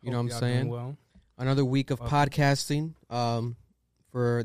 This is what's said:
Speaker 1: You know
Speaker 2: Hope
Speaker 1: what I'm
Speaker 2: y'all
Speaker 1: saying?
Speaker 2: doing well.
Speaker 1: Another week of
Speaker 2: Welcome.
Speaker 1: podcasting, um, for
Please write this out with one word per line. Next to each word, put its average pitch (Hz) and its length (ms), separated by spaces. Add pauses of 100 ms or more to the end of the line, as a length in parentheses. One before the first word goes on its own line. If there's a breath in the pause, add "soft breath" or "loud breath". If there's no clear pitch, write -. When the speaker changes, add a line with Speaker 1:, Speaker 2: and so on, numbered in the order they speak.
Speaker 1:
You 120 100
know 120 80
Speaker 2:
Hope 120 40
Speaker 1:
what - 0
I'm 120 60
Speaker 2:
y'all 120 100
Speaker 1:
saying? 123 200
Speaker 2:
doing 120 100
well. 120 280 (400)
Speaker 1:
Another 135 280
week 131 260
of 127 80
Speaker 2:
Welcome. 120 180
Speaker 1:
podcasting, 147 760 (160)
um, 120 480 (560)
for 120 320